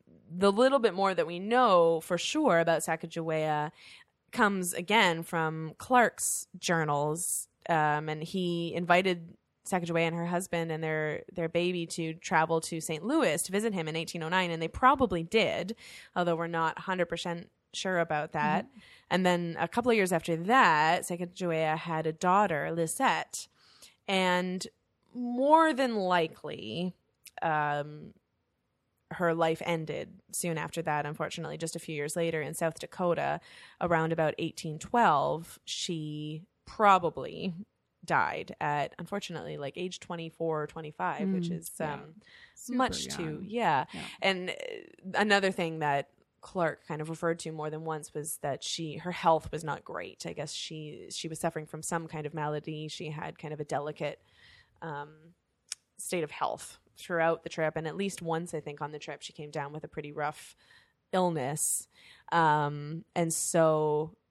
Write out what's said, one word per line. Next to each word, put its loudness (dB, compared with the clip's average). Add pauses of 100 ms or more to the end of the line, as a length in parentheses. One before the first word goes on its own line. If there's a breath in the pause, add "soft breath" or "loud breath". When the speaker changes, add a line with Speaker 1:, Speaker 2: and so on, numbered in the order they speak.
(300)
Speaker 1:
the 4
little 6
bit 4
more 2
that 2
we -6
know 6
for -2
sure 2
about 4
Sacagawea -2 (600 loud breath)
comes 2
again 4
from -2
Clark's 2 (120)
journals. 0 (200)
Um, 2
and -4
he -2
invited 2 (320)
Sacagawea 2
and 0
her -2
husband -2
and -2
their, -2 (100)
their -2
baby 0
to -4
travel 2
to -6
Saint -6
Louis 2
to -6
visit 2
him -2
in -4
eighteen -6
oh -4
nine. 2
And -2
they -2
probably 4
did, 0 (400 loud breath)
although 2
we're -2
not 0
a -12
hundred 0
percent -6 (240)
sure 0
about 0
that. 2
Speaker 2:
Mm-hmm. -20 (320 loud breath)
Speaker 1:
And 4
then 2
a 0
couple 0
of 6
years 2
after 0
that, 6
Sacagawea -2
had -2
a 0
daughter, 2
Lisette. 0 (600 loud breath)
And 2 (480)
more 4
than 2
likely, 0 (480)
um, -4 (960)
her 0
life 2
ended -4 (220)
soon -4
after -6
that, -2
unfortunately, -6
just -8
a -8
few -10
years -4
later 0
in -8
South -2
Dakota, -2 (400 loud breath)
around 2
about 2
eighteen -6
twelve, 2
she -6 (240)
probably 4 (500)
died 0
at, 0
unfortunately, -8
like, -8
age -6
twenty-four -4
or -4
twenty-five, -4
which 0
Speaker 2:
Mm, -4
Speaker 1:
is, -12 (100)
Speaker 2:
yeah. -4
Speaker 1:
um, -10 (540 loud breath)
Speaker 2:
Super -8
Speaker 1:
much -2
Speaker 2:
young. -10
Speaker 1:
too, -6
yeah. 2
Speaker 2:
Yeah. -10 (200 loud breath)
Speaker 1:
And, 0
uh, -6 (600)
another 4
thing -2
that 2 (340)
Clark -2
kind -6
of -6
referred -2
to -8
more -6
than -8
once -6
was -6
that -4
she, -6
her -8
health 2
was -6
not -6
great. -10
I -8
guess -8
she, -10
she -8
was -8
suffering -2
from -12
some -4
kind -8
of -8
malady. -6
She -10
had -8
kind -10
of -12
a -6
delicate, -6 (640 soft breath)
um, -10 (880)
state -4
of -8
health -6 (180)
throughout 0
the -12
trip. -2
And -4
at -6
least -4
once, -4
I -4
think, -12
on -6
the -12
trip, -12
she -14
came -14
down -6
with -10
a -14
pretty -10
rough -6 (580 soft breath)
illness. 0 (440 loud breath)
Um, 2 (100)
and 0
so 2 (180)